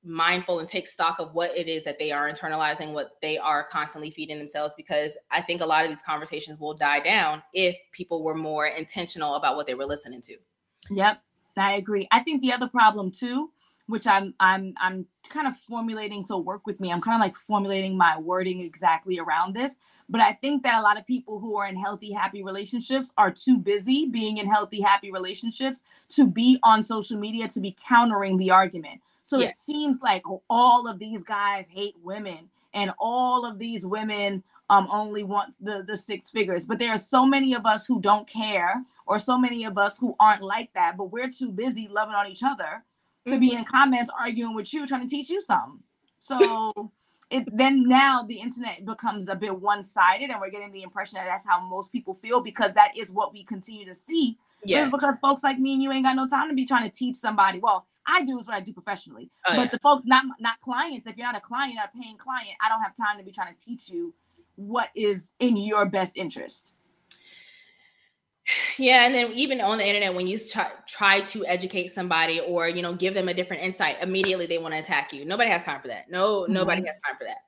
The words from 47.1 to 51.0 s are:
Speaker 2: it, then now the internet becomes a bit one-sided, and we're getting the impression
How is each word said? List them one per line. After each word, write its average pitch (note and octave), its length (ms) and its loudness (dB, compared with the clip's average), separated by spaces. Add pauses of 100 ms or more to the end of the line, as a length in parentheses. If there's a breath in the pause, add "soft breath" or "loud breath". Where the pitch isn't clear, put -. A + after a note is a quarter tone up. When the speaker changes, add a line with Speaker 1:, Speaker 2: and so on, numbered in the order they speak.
Speaker 2:
it, B3+ 260 -2
then C4 320 6
now C4 360 6
the A3 160 -12
internet A#3 440 -10
becomes G#3 440 -6
a F#3+ 80 -4
bit G3 240 -6
one-sided, G3+ 720 0
and G#3+ 100 -6
we're F#3+ 100 -8
getting G3+ 220 -14
the G3 100 -16
impression G3 340 -10